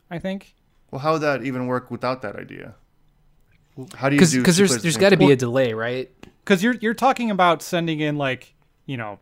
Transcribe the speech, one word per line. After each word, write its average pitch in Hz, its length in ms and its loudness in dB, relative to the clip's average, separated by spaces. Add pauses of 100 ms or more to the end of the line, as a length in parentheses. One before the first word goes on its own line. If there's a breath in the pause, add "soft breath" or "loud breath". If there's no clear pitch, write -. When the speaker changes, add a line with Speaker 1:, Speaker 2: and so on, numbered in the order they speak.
(100)
Speaker 1:
I 170 80 -10
think. 190 360 -10 (360)
Speaker 2:
Well, 139 100 -10
how 156 140 0
would 156 80 -2
that 139 220 0
even 127 220 -4
work 123 240 -4
without 127 320 -6
that 101 140 -10
idea? 95 380 -16 (1200)
How 131 140 -2
do 139 80 2
you 143 40 6
Speaker 3:
'Cause, 165 120 6
Speaker 2:
do 127 100 2
Speaker 3:
'cause 170 140 4
Speaker 2:
two 185 40 2
Speaker 3:
there's, 190 100 4
Speaker 2:
players - 20 2
at 123 60 0
the 101 40 -8
Speaker 3:
there's 165 120 -2
Speaker 2:
same 113 60 -2
Speaker 3:
gotta 143 160 6
Speaker 2:
time? 147 100 6
Speaker 3:
be 143 60 8
a 131 40 6
delay, 123 380 0
right? 123 360 -6 (340)
Speaker 1:
'Cause 185 180 0
you're, 240 180 2
you're 220 140 -2
talking 240 360 0
about 180 320 2
sending 165 380 -4
in, 151 160 -2
like, 131 380 -6 (320)
you 139 100 -8
know, 107 260 -10